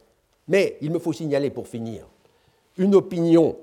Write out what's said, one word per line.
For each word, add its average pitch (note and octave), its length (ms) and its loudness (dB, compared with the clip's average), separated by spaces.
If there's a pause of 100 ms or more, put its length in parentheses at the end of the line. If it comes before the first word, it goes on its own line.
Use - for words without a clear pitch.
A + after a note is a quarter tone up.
(480)
Mais F3+ 340 0
il D3+ 100 -6
me E3+ 80 -2
faut E3 140 -6
signaler C#3+ 360 -2
pour A#2 180 -12
finir A2+ 400 -12 (720)
une G3 180 2
opinion E3+ 680 2